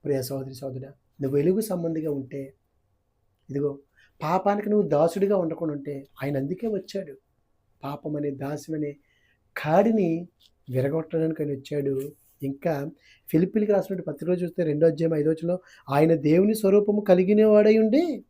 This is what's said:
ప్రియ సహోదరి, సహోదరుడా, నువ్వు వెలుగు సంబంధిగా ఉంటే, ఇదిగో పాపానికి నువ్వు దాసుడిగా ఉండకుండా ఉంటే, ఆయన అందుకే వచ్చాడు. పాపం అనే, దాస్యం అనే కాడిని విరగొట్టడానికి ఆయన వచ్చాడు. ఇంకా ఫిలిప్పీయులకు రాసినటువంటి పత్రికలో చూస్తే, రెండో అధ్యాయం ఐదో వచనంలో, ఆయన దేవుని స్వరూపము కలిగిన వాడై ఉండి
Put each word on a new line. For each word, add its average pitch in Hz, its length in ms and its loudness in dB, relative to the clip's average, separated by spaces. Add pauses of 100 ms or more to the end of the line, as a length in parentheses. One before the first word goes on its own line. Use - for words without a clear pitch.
ప్రియ 135 180 -2
సహోదరి, 135 320 -8
సహోదరుడా, 131 400 -12 (280)
నువ్వు 139 160 0
వెలుగు 185 240 2
సంబంధిగా 165 500 -4
ఉంటే, 135 420 -8 (960)
ఇదిగో 139 300 -4 (440)
పాపానికి 202 460 0
నువ్వు 208 200 2
దాసుడిగా 180 480 2
ఉండకుండా 160 360 -4
ఉంటే, 139 340 -10 (160)
ఆయన 143 140 -2
అందుకే 175 300 -4
వచ్చాడు. 185 500 -8 (640)
పాపం 147 320 -8
అనే, 147 160 -4
దాస్యం 143 440 -8
అనే 147 200 -6 (600)
కాడిని 175 680 2 (420)
విరగొట్టడానికి 156 720 -2
ఆయన 147 100 -4
వచ్చాడు. 139 580 -6 (320)
ఇంకా 143 480 -4 (360)
ఫిలిప్పీయులకు 202 440 2
రాసినటువంటి 190 320 -2
పత్రికలో 160 320 -4
చూస్తే, 175 280 -4
రెండో 151 240 2
అధ్యాయం 160 280 2
ఐదో 151 140 0
వచనంలో, 170 300 -2 (300)
ఆయన 156 260 4
దేవుని 170 400 4
స్వరూపము 208 460 2
కలిగిన 196 440 4
వాడై 214 320 6
ఉండి 240 520 2